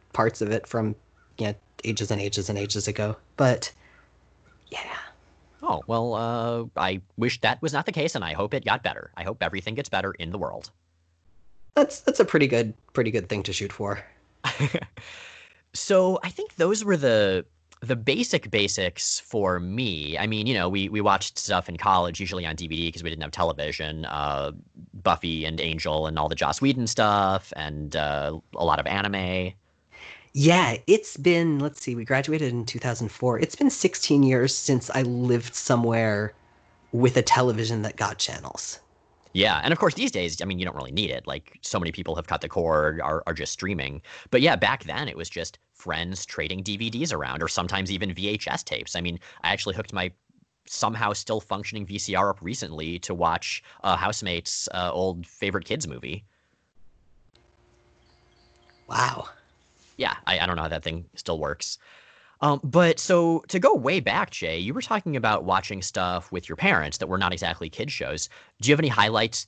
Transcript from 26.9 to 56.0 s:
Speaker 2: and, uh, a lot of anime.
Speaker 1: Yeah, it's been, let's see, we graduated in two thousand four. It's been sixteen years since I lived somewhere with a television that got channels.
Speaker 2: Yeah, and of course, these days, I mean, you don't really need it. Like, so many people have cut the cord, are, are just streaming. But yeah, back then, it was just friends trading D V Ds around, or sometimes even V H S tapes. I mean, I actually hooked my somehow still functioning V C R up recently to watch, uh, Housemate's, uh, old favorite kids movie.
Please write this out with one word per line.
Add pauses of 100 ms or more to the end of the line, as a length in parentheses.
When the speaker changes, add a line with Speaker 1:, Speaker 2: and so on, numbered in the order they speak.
Speaker 2:
and,
uh, (180)
a
lot
of
anime. (840)
Speaker 1:
Yeah, (100)
it's
been,
let's
see,
we
graduated
in
two
thousand
four.
It's
been
sixteen
years
since
I
lived
somewhere (600)
with
a
television
that
got
channels. (560)
Speaker 2:
Yeah,
and
of
course,
these
days,
I
mean,
you
don't
really
need
it.
Like,
so
many
people
have
cut
the
cord,
are,
are
just
streaming. (280)
But
yeah,
back
then,
it
was
just (140)
friends
trading
D
V
Ds
around,
or
sometimes
even
V
H
S
tapes.
I
mean, (240)
I
actually
hooked
my (540)
somehow
still
functioning
V
C
R
up
recently
to
watch, (220)
uh,
Housemate's,
uh,
old
favorite
kids
movie. (2750)